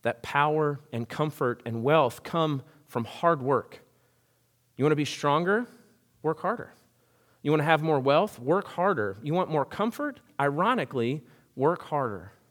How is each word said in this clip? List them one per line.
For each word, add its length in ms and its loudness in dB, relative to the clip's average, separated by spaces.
that 200 -4
power 560 0
and 160 -6
comfort 580 -2
and 160 -4
wealth 400 2
come 400 -2
from 180 -4
hard 380 -2
work. 380 -2
You 80 0
wanna 100 4
be 100 0
stronger? 640 0
Work 180 -2
harder. 320 -6
You 80 0
wanna 140 2
have 180 4
more 160 2
wealth? 400 2
Work 300 0
harder. 540 0
You 120 -2
want 160 0
more 140 2
comfort? 560 -4
Ironically, 840 0
work 260 0
harder. 480 -4